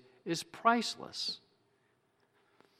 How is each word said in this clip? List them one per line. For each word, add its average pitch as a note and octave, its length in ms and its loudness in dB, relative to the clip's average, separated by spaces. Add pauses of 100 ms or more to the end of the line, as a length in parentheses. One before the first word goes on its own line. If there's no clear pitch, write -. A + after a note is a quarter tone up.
(260)
is E3 160 -2
priceless. - 960 0 (1400)